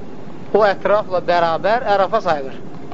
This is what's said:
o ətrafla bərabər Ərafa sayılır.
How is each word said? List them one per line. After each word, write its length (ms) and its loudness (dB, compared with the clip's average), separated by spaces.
o 80 6
ətrafla 600 0
bərabər 680 2
Ərafa 260 2
sayılır. 400 -2